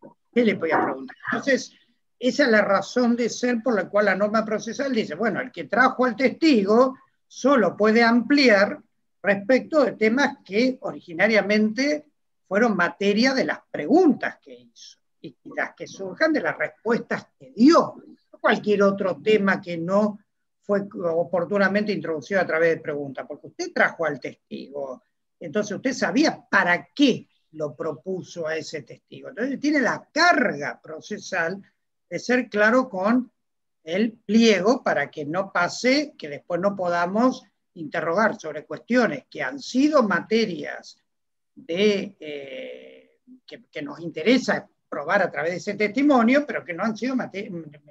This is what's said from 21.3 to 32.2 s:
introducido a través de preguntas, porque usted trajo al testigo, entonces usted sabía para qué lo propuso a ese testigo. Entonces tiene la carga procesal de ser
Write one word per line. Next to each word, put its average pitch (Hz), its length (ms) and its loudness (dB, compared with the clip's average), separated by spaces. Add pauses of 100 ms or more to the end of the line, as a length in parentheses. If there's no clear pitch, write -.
introducido 165 480 -4
a 175 60 2
través 165 300 2
de 160 60 -14
preguntas, 143 460 -8
porque 147 200 -16
usted 359 260 -10
trajo 180 320 0
al 147 140 -4
testigo, 135 840 -14 (360)
entonces 190 360 -6
usted 262 160 -4
sabía 240 580 0
para 175 460 0
qué 254 320 2 (260)
lo 151 220 -6
propuso 165 720 -8
a 160 80 -4
ese 151 280 -10
testigo. 135 460 -20
Entonces 240 300 -6
tiene 294 220 2
la 165 320 -2
carga 175 680 2
procesal 180 800 -8 (480)
de 170 100 -8
ser 247 280 -2